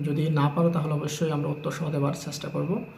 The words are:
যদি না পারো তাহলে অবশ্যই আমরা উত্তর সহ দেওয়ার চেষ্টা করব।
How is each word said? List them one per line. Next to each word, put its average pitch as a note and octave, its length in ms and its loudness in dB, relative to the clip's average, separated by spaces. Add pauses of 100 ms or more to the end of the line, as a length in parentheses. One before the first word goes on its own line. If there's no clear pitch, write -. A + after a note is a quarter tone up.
যদি D3+ 280 2
না D3 180 4
পারো E3+ 220 4
তাহলে D3+ 240 0
অবশ্যই D3+ 360 0
আমরা D3 180 0
উত্তর D3 220 -4
সহ D3+ 200 -4
দেওয়ার C#3+ 240 2
চেষ্টা - 340 -8
করব। D3 360 -2 (140)